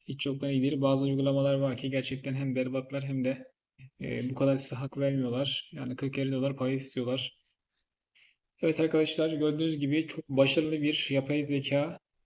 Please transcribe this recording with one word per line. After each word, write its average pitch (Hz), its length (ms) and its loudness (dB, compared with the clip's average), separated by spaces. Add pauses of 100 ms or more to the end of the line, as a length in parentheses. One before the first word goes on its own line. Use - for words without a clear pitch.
Hiç 139 180 -6
yoktan 139 240 -2
iyidir. 135 320 2
Bazı 135 240 4
uygulamalar 139 480 2
var 135 240 0
ki 135 120 -4
gerçekten 135 440 -4
hem 135 220 -2
berbatlar 131 480 -2
hem 135 220 -2
de, 131 180 -2 (580)
e, 120 280 -4
bu 127 60 -6
kadar 135 220 2
size 131 180 -6
hak 135 220 -6
vermiyorlar. 135 760 0
Yani 127 220 -6
kırk 135 220 -4
elli 135 140 0
dolar 135 260 0
para 131 140 0
istiyorlar. 131 680 -4 (1200)
Evet 160 180 2
arkadaşlar 160 540 2
gördüğünüz 151 460 0
gibi 147 280 0
çok - 220 -12
başarılı 151 520 2
bir 151 280 0
yapay 139 360 0
zeka, 143 540 -2 (260)